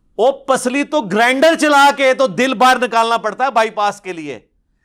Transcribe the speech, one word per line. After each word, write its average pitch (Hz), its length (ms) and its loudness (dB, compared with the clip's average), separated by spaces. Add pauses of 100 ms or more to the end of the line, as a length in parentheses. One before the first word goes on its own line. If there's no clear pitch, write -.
(180)
ओ, 254 140 2 (140)
पसली 254 400 -2
तो 302 180 -2
ग्राइंडर 254 540 2
चला 285 360 4
के 262 200 0
तो 262 160 0
दिल 247 260 -2
बाहर 254 260 2
निकालना 226 380 0
पड़ता 214 260 -6
है 269 80 -2
बाईपास 214 460 -2
के 185 140 -14
लिए। 147 300 -12 (420)